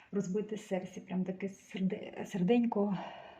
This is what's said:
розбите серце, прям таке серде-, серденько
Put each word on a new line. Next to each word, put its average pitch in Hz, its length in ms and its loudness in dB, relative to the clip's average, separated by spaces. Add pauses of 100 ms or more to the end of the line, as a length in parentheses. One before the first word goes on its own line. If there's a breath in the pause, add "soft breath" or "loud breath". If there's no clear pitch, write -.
(120)
розбите 196 460 0
серце, 190 440 -4
прям 185 220 -2
таке 185 260 -4
серде-, - 760 -4
серденько 202 720 4 (420 loud breath)